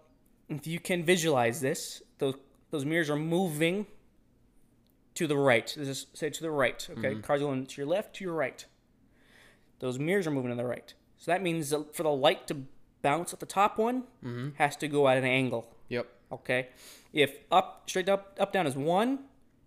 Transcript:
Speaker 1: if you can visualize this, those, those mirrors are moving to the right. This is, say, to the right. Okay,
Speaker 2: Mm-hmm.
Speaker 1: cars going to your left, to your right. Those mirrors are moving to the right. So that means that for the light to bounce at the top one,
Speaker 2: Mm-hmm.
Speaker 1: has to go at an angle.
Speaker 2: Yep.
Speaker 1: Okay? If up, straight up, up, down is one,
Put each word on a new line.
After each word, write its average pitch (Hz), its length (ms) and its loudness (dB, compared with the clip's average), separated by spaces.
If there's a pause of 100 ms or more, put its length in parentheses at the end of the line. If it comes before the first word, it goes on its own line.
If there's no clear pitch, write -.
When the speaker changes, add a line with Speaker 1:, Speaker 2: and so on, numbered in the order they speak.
(500)
Speaker 1:
if 151 180 -8
you 165 120 -6
can 175 260 -2
visualize 147 560 4
this, - 400 -4 (160)
those, 135 180 0 (360)
those 147 140 -2
mirrors 160 240 0
are 147 80 0
moving 170 680 0 (1300)
to 170 120 -2
the 143 100 0
right. 127 400 4
This 147 100 -6
is, 135 260 -8
say, 156 160 -4
to - 120 -10
the 160 100 -4
right. 139 400 0
Okay, 117 200 -4
Speaker 2:
Mm-hmm. 107 100 -6
Speaker 1:
cars 143 200 0
going 135 240 -2
to - 160 -10
your 139 60 -6
left, 196 300 -2
to 196 60 -12
your 175 100 -6
right. 151 320 -4 (1120)
Those 127 200 -4
mirrors 170 280 0
are 151 40 -2
moving 127 200 -2
to 120 60 -4
the 120 80 -4
right. 120 280 -8 (240)
So - 140 -4
that 185 100 0
means 165 300 -2
that 151 240 -4
for 170 80 -4
the 151 80 2
light 147 360 2
to 147 160 -6 (380)
bounce 156 320 0
at - 60 -14
the 165 60 -14
top 208 320 2
one, 240 260 0 (200)
Speaker 2:
Mm-hmm. 123 320 -6
Speaker 1:
has 143 220 2
to 156 100 -4
go 143 200 4
at 131 100 6
an 131 80 2
angle. 123 480 0 (160)
Speaker 2:
Yep. 120 180 -4 (240)
Speaker 1:
Okay? 127 380 -4 (440)
If 143 260 2 (120)
up, - 380 2
straight 185 200 -2
up, 196 300 -2
up, 196 140 0
down 185 140 2
is 131 80 -2
one, 190 440 2 (480)